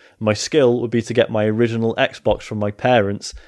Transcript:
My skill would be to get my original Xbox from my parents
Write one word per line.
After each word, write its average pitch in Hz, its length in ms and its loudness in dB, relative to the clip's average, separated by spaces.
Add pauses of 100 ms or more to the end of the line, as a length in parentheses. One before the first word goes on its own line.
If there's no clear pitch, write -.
(180)
My 107 160 0
skill 123 460 2
would 113 120 -4
be 117 100 2
to 117 120 -6
get 117 160 2
my 107 160 0
original 113 520 0
Xbox - 460 -2
from - 140 -8
my 104 140 -2
parents 104 600 0 (140)